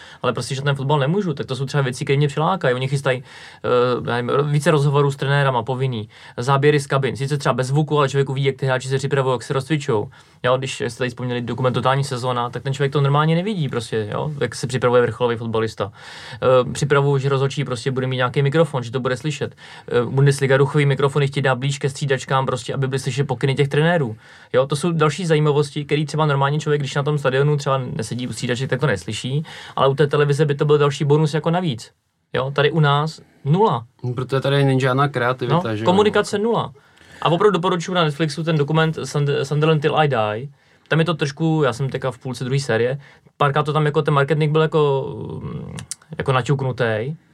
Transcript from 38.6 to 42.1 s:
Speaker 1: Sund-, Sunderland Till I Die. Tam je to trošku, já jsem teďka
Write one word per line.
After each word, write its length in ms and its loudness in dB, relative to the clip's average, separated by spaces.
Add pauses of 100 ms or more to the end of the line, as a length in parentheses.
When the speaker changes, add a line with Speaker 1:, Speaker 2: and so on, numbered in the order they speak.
Speaker 1:
Sund-, 440 -2
Sunderland 400 2
Till 140 2
I 120 4
Die. 400 -2 (400)
Tam 100 2
je 60 2
to 100 0
trošku, 500 0
já 80 2
jsem 180 -4
teďka 200 -4